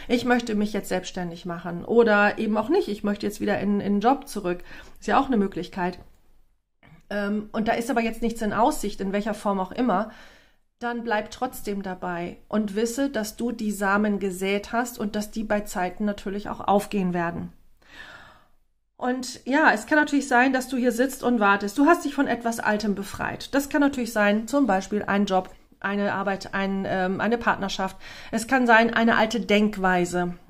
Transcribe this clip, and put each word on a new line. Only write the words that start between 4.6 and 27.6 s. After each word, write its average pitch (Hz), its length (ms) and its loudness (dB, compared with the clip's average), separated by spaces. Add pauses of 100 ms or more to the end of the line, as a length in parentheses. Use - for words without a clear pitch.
ist - 80 -12
ja 220 140 4
auch 277 60 2
eine 262 100 2
Möglichkeit. 185 640 -2 (1080)
Ähm, 208 440 -4
und 220 160 -2
da - 40 4
ist 226 160 -2
aber 233 120 2
jetzt 226 200 -2
nichts 226 220 -2
in 214 100 -2
Aussicht, 220 480 0
in 190 120 -4
welcher 208 220 -2
Form 202 260 -2
auch 185 100 -4
immer, 226 400 0 (720)
dann 240 240 -6
bleib 214 260 -2
trotzdem 202 540 -6
dabei 180 540 -8 (100)
und 208 260 -2
wisse, 233 360 0
dass 214 260 -6
du 233 160 -4
die 214 180 -4
Samen 202 480 2
gesät 196 540 -2
hast 240 260 -2
und 208 160 -4
dass 208 160 -4
die 220 140 -6
bei 208 160 0
Zeiten 185 440 -4
natürlich 202 440 -4
auch - 180 -8
aufgehen 196 480 2
werden. 175 380 -4 (1400)
Und 254 480 -4
ja, 269 280 4
es 214 140 -2
kann 311 120 4
natürlich 294 300 2
sein, 254 240 4
dass 254 160 0
du 269 80 -4
hier 240 160 2
sitzt 254 300 0
und 240 160 2
wartest. 202 380 2
Du 285 100 6
hast 339 180 6
dich 285 100 -4
von 277 120 2
etwas 233 340 -2
Altem 214 340 0
befreit. - 600 -8
Das 285 140 2
kann 294 140 2
natürlich 269 300 0
sein, 208 360 2
zum 285 180 4
Beispiel 196 360 0
ein 202 240 2
Job, 190 240 0 (300)
eine 202 340 -2
Arbeit, 196 400 -4
ein, 196 340 -2
ähm, 185 320 -2
eine 226 160 0
Partnerschaft. 196 600 -2 (340)